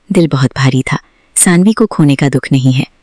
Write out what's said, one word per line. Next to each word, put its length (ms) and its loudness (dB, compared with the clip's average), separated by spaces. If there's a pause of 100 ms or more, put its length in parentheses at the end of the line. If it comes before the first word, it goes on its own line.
(120)
दिल 160 2
बहुत 280 0
भारी 360 0
था। 60 -4 (380)
"सानवी 380 2
को 120 0
खोने 300 0
का 140 -2
दुख 220 -4
नहीं 220 2
है," 120 -2 (180)